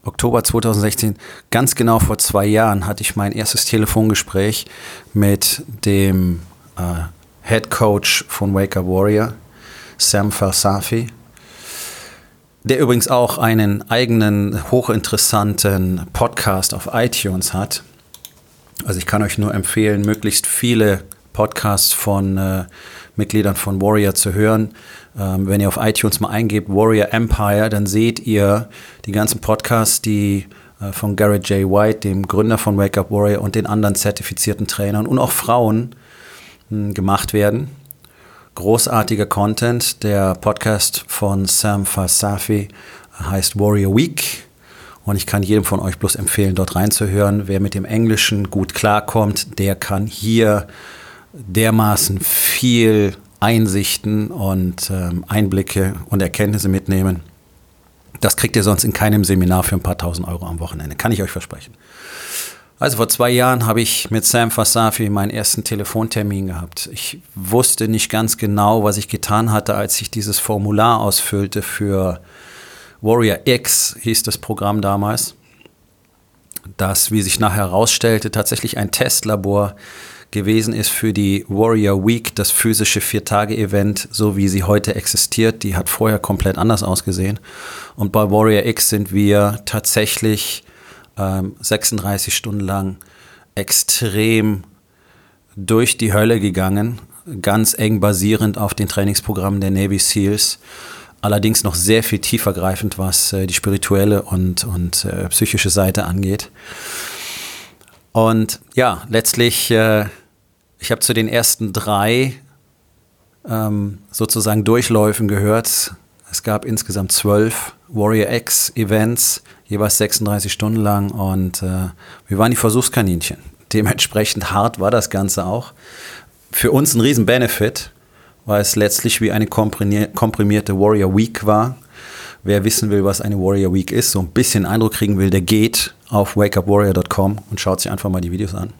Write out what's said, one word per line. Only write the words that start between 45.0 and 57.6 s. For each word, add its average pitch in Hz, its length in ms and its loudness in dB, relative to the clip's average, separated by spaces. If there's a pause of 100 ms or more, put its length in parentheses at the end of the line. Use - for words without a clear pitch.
Und 101 120 -2
ich 95 100 -4
kann 101 160 -2
jedem 101 220 2
von 98 160 -2
euch 92 180 -4
bloß - 180 -2
empfehlen, 98 380 0
dort 92 220 -2
reinzuhören. 101 720 0
Wer 98 120 0
mit 98 140 0
dem 98 120 -4
Englischen 107 680 0
gut 95 240 -4
klarkommt, 104 840 0
der 98 160 0
kann 98 320 -4
hier 107 600 2 (680)
dermaßen 107 840 2
viel 110 960 2 (240)
Einsichten 107 880 0
und, 95 600 -2
ähm, 87 360 -4
Einblicke 98 680 0 (100)
und 98 160 0
Erkenntnisse 101 480 0
mitnehmen. 95 520 0 (1000)